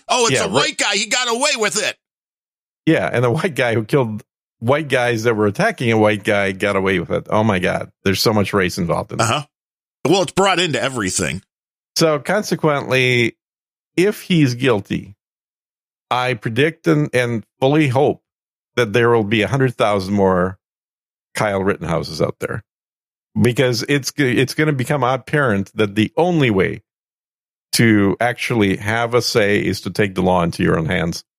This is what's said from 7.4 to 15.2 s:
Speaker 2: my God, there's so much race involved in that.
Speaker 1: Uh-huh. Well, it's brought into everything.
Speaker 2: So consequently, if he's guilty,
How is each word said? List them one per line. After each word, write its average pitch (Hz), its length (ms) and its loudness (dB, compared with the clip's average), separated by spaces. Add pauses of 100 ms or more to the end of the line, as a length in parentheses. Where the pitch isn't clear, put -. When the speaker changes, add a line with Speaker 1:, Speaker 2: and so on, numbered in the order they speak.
Speaker 2:
my 101 160 2
God, 90 320 -2 (120)
there's 95 180 0
so 117 120 2
much 104 200 0
race 92 240 0
involved 87 340 -4
in - 80 -6
that. 113 100 0
Speaker 1:
Uh-huh. 143 160 -4 (600)
Well, 175 180 4
it's - 80 -4
brought 185 280 2
into 151 220 -2
everything. 98 640 -4 (520)
Speaker 2:
So 160 240 2
consequently, 131 1160 0 (580)
if 202 280 0
he's 147 320 2
guilty, 101 600 -2 (920)